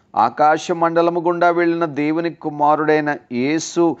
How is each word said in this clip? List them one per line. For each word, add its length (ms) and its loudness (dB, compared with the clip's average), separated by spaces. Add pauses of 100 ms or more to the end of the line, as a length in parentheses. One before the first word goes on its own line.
(160)
"ఆకాశ 560 2
మండలము 480 0
గుండా 300 2
వెళ్ళిన 340 0
దేవుని 500 -4
కుమారుడైన 840 0 (160)
యేసు 680 0